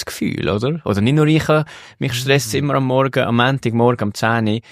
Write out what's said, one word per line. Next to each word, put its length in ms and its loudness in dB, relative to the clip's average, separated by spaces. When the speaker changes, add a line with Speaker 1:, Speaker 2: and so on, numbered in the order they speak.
Speaker 1:
Gefühl, 440 -6
oder? 360 -2
Oder 160 0
nicht 140 2
nur 140 4
ich, 200 2
äh, 160 2
mich 140 -4
stresst 380 0
Speaker 2:
Mhm. 60 -2
Speaker 1:
immer 160 -2
am 100 0
Morgen, 380 0
am 140 0
Montagmorgen 720 2
um 60 -6
zehn 340 0
Uhr 120 0